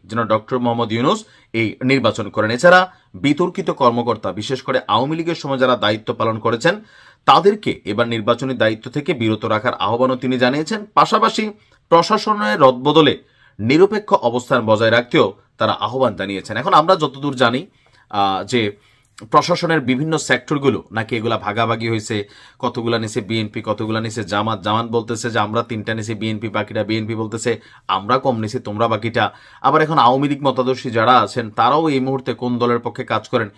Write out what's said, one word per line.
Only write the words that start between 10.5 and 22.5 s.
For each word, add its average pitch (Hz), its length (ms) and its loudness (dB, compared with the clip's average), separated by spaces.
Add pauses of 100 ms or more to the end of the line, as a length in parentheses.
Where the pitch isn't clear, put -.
পাশাপাশি 214 560 2 (400)
প্রশাসনের 208 720 2
রদবদলে 135 640 4 (360)
নিরপেক্ষ 185 540 2
অবস্থান 120 520 0
বজায় 110 260 4
রাখতেও 120 420 2 (240)
তারা 110 140 0
আহ্বান 113 440 -2
জানিয়েছেন। 95 420 -6
এখন 165 160 0
আমরা 170 220 4
যতদূর 139 400 -4
জানি, 127 320 2 (420)
আহ, 98 340 -2
যে 107 340 -2 (540)
প্রশাসনের 160 500 2
বিভিন্ন 135 360 0
সেক্টরগুলো 139 760 0
নাকি 110 240 -4
এগুলা 113 220 -2
ভাগাভাগি 113 520 -2
হয়েছে, 107 380 -4 (320)